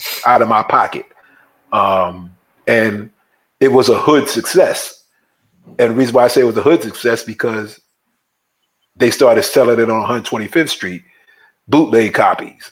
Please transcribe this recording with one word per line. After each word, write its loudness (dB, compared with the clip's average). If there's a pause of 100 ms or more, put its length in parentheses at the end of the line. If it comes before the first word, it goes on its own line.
(260)
out 4
of 2
my 0
pocket. -2 (640)
Um, -2 (340)
and -2 (480)
it 4
was 4
a 2
hood 2
success. -2 (720)
And 2
the -6
reason 0
why 4
I 4
say 2
it 4
was -2
a -2
hood 4
success -4
because -8 (1160)
they 0
started 4
selling 2
it 0
on -2
one -4
hundred -4
twenty-fifth -4
Street, -10 (640)
bootleg 2
copies. -2